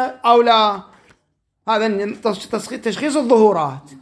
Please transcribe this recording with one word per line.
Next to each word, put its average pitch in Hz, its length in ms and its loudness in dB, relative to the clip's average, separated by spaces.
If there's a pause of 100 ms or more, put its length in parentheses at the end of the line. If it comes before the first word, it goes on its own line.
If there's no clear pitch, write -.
(240)
أو 240 180 6
لا؟ 220 380 2 (880)
هذا 214 460 -2 (100)
تش-، 214 580 -6
تشخيص 262 340 -4
الظهورات. 208 760 0 (120)